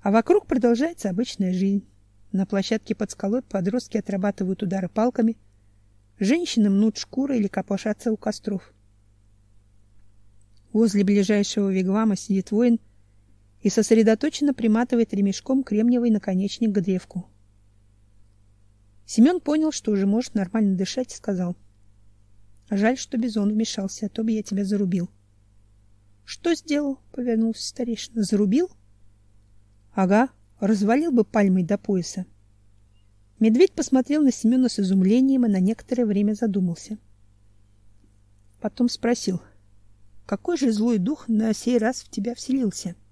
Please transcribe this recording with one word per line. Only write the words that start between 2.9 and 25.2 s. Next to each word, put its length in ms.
под 160
скалой 320
подростки 560
отрабатывают 640
удары 260
палками — 480
Женщины 520
мнут 260
шкуры 400
или 100
копошатся 640
у 60
костров. 560
Возле 320
ближайшего 680
вигвама 460
сидит 340
воин 300
и 80
сосредоточенно 840
приматывает 580
ремешком 500
кремниевый 480
наконечник 640
к 60
древку. 460
Семён 360
понял, 320
что 200
уже 140
может 280
нормально 420
дышать, 360
и 40
сказал: 400
«Жаль, 260
что 220
Бизон 340
вмешался, 540
а 20
то 160
бы 80
я 100
тебя 220
зарубил». 460